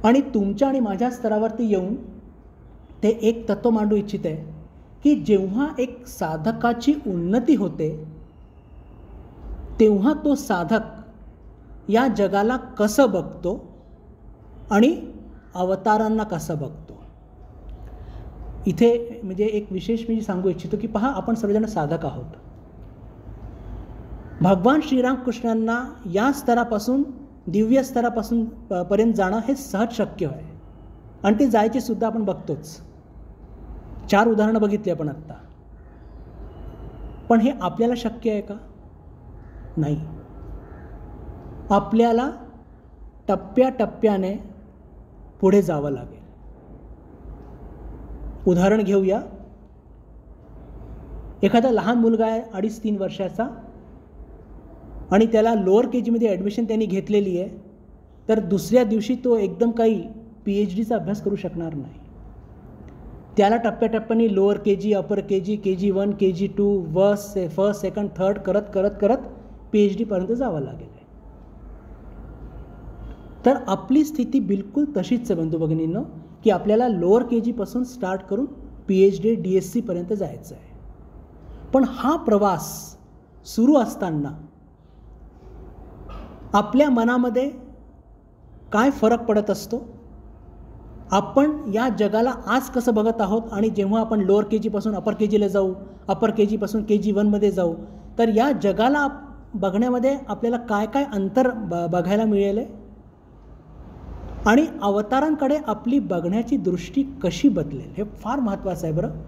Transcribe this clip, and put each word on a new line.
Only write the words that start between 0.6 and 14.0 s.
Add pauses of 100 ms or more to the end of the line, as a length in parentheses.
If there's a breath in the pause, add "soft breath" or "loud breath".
आणि
माझ्या
स्तरावरती
येऊन (1080)
ते
एक
तत्त्व
मांडू
इच्छित
आहे (680)
की
जेव्हा (120)
एक
साधकाची (140)
उन्नती
होते (1700)
तेव्हा
तो
साधक (1080)
या
जगाला
कसं
बघतो (1040)